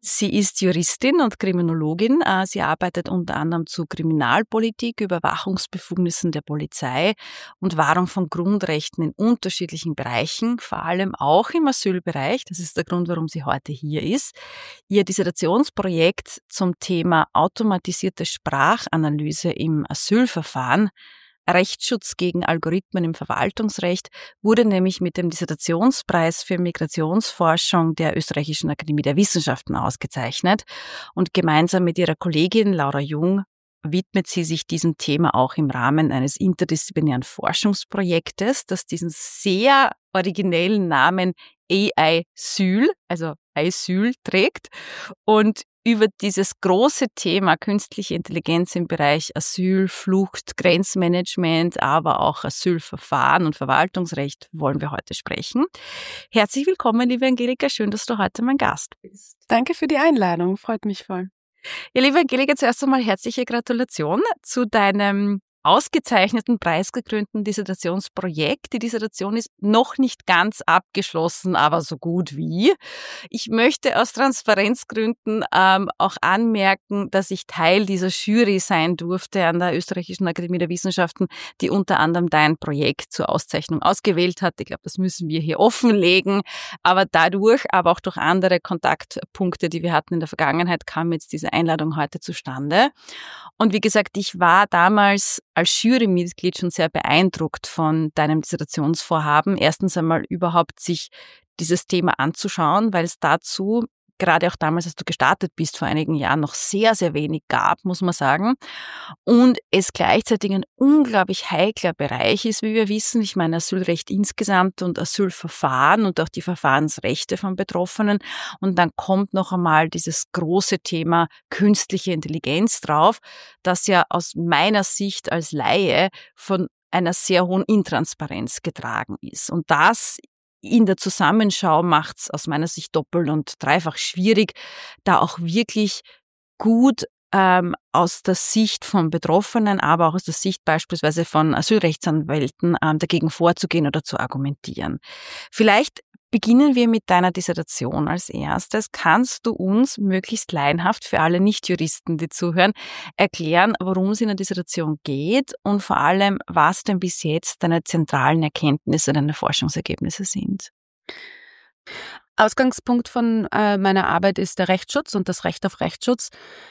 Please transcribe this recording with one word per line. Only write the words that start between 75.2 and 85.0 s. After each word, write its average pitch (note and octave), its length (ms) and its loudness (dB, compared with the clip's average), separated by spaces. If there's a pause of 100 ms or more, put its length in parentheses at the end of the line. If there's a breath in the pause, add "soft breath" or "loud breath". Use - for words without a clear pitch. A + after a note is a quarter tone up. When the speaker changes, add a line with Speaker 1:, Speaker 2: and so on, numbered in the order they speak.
Speaker 1:
ähm, F#3+ 440 4
auch F#3+ 240 0
anmerken, G3+ 880 0
dass G3 200 0
ich F#3+ 160 -8
Teil F3+ 380 2
dieser F#3 240 0
Jury G#3 500 2
sein E3+ 380 0
durfte F3+ 480 -4
an E3+ 140 2
der F3 180 0
Österreichischen F3+ 500 -4
Akademie F3 300 -4
der E3+ 140 -2
Wissenschaften, F3 560 -2 (340 loud breath)
die - 80 0
unter G3 320 2
anderem E3+ 300 2
dein D3+ 260 4
Projekt D3 560 -4
zur - 160 -4
Auszeichnung - 540 -4
ausgewählt F3+ 580 0
hat. F3+ 200 -2
Ich - 60 -8
glaube, - 180 -12
das - 120 -10
müssen F3+ 320 -4